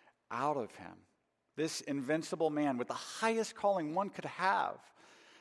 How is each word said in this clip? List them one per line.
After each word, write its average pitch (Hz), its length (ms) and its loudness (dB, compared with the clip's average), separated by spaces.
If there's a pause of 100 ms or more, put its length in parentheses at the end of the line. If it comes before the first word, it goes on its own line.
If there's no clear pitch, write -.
(320)
out 139 240 2
of 113 180 -4
him. 90 200 -14 (600)
This 156 280 -2
invincible 151 680 0
man 147 280 2
with 123 100 -2
the - 60 -2
highest 226 600 0
calling 175 400 2
one 190 160 0
could - 140 -10
have 190 560 0 (600)